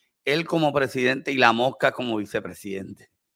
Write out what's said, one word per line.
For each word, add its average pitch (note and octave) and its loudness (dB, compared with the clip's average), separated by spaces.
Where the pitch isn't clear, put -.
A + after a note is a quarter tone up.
"Él D#3 0
como D#3+ 0
presidente C3 0
y C#3 -2
la A#2+ 8
mosca B2 2
como A#2+ -4
vicepresidente". G2 -10